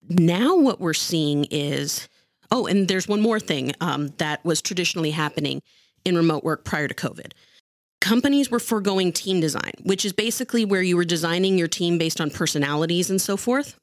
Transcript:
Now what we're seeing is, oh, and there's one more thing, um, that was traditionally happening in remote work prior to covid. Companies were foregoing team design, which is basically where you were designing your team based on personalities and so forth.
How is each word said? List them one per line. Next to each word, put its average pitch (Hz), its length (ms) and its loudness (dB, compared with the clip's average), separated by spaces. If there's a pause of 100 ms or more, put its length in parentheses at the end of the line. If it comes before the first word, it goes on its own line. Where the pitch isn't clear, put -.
Now 180 480 4
what 269 240 4
we're 165 120 -2
seeing 147 580 0
is, 143 580 -4 (400)
oh, 247 160 2
and 196 220 2
there's 190 200 -2
one 208 140 0
more 220 180 2
thing, 143 400 -4
um, 147 280 -2 (100)
that 151 260 -2
was 165 200 0
traditionally 170 480 -2
happening 151 500 -4 (420)
in 180 120 2
remote 165 280 2
work 156 220 -4
prior 151 220 -2
to - 80 -6
covid. - 380 -10 (680)
Companies 269 480 2
were 240 100 0
foregoing 190 540 0
team 185 260 -2
design, 151 340 -2 (100)
which 190 200 0
is 202 80 -2
basically 226 540 0
where 190 160 2
you 180 160 2
were 175 80 2
designing 175 520 2
your 170 100 2
team 170 320 0
based 160 200 -2
on 151 120 -2
personalities 160 800 0
and 190 100 0
so 196 160 -2
forth. 262 460 -2